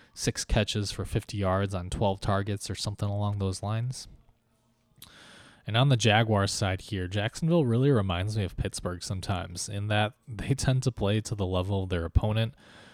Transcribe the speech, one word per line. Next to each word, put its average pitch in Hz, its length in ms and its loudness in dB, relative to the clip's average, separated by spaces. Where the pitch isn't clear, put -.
six - 320 -4
catches 104 460 0
for 95 140 -6
fifty - 320 -4
yards 95 360 0
on 90 160 -6
twelve 98 300 0
targets 101 500 -2
or 98 60 -6
something 104 340 -4
along 101 300 -2
those 95 240 -2
lines. 113 440 -4
And 104 100 0
on 135 120 6
the 131 60 6
Jaguars 107 560 4
side 95 300 0
here, 92 260 -4
Jacksonville 117 560 0
really 123 280 4
reminds 98 440 2
me 110 80 0
of 85 140 -4
Pittsburgh 90 460 -4
sometimes 90 640 -4
in 101 200 -4
that 107 240 2
they 110 280 -2
tend 131 280 2
to - 80 0
play 107 300 2
to - 140 -6
the 101 100 0
level 92 380 0
of 92 60 -6
their 87 140 0
opponent. 110 520 0